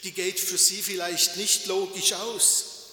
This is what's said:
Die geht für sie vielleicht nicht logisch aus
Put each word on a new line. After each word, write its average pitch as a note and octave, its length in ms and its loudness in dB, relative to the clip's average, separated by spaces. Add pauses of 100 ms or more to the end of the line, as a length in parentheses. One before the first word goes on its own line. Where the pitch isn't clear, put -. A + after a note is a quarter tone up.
Die F#3 80 -8
geht F#3 280 -2
für F3+ 180 -2
sie F#3+ 240 2
vielleicht F3 560 0
nicht - 300 2
logisch F#3+ 460 0
aus G#3 520 2 (280)